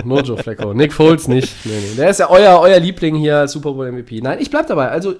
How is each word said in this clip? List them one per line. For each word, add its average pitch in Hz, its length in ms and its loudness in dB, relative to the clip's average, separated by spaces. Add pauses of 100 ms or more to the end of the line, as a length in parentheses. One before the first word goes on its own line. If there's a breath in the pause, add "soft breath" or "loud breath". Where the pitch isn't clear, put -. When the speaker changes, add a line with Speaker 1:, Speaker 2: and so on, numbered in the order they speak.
Speaker 1:
nur 131 160 0
Joe 123 160 -8
Speaker 2:
<laughs> - 40 -10
Speaker 1:
Flacco. 107 320 -8
Nick 147 200 0
Foles 160 340 2
nicht. 127 260 -2 (120)
Nee, 110 80 -8 (160)
nee. 107 80 -12
Der 160 120 2
ist 196 120 0
ja 160 80 0
euer, 185 320 8
euer 185 180 6
Liebling 170 360 -2
hier 151 240 0
als 143 120 -2
Super 147 220 -8
Bowl 131 140 -8
M 127 100 -10
V 123 80 -12
P. 110 160 -12
Nein, 131 180 -6
ich 285 100 -6
bleib 311 180 -4
dabei. 156 200 -2
Also 170 320 -6